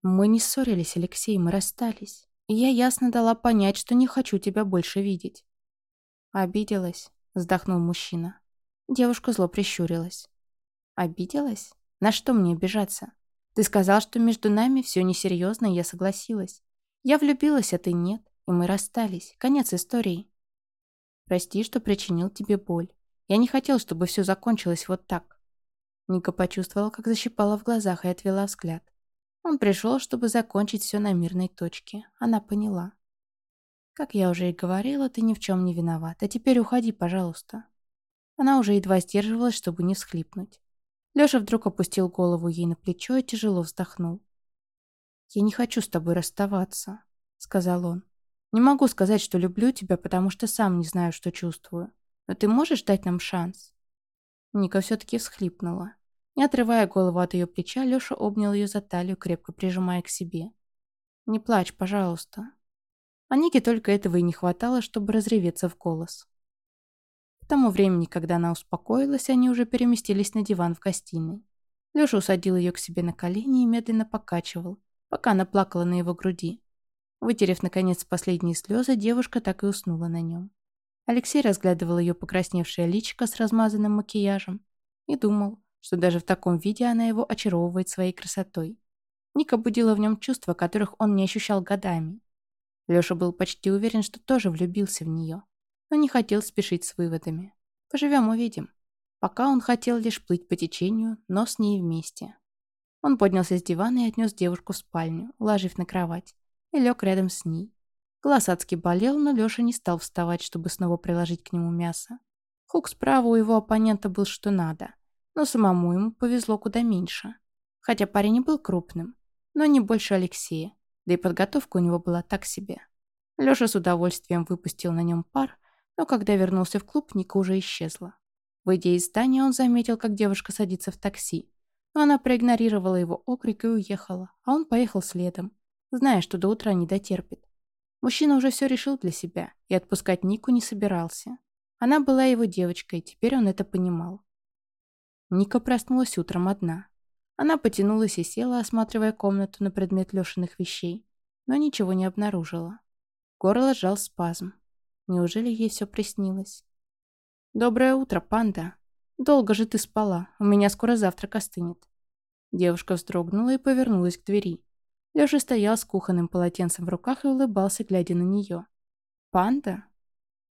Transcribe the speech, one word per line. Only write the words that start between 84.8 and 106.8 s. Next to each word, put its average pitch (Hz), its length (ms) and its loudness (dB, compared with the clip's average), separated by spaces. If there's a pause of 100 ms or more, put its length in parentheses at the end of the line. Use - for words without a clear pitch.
и 294 100 -2
думал, 208 440 0 (200)
что - 160 -4
даже 175 240 2
в - 20 -18
таком 180 360 0
виде 208 260 -2
она 233 220 2
его 214 220 0
очаровывает 180 600 -2
своей 185 240 -2
красотой. 185 640 -8 (560)
Ника 277 220 0
будила 226 380 2
в 202 40 0
нём 214 200 2
чувства, 247 360 -4
которых 196 440 -2
он 208 180 2
не 190 80 2
ощущал 202 360 -2
годами. 180 600 -4 (640)
Лёша 175 280 4
был 175 180 0
почти - 380 -4
уверен, 214 320 0
что - 180 -8
тоже 233 300 2
влюбился 180 540 -4
в 160 40 -4
неё, 160 340 -6 (480)
но 302 60 2
не 302 120 4
хотел 214 320 2
спешить - 440 -4
с - 120 -10
выводами. 165 580 -6 (360)
Поживём, 277 380 2
увидим. 226 420 -4 (480)
Пока 240 300 0
он 262 120 4
хотел 240 380 0
лишь 220 260 -4
плыть 175 220 -2
по 175 100 -2
течению, 214 720 -2
но 202 200 0
с - 120 -10
ней 208 220 0
вместе. 165 560 -6 (680)
Он 277 160 2
поднялся 185 400 2
с 175 40 -2
дивана 233 440 0
и - 20 0
отнёс 220 260 -2
девушку 180 380 -4
в - 40 -8
спальню, 165 640 -6
уложив 202 400 0
на 180 60 -4
кровать, 170 520 -6 (360)
и 311 60 0
лёг 247 240 2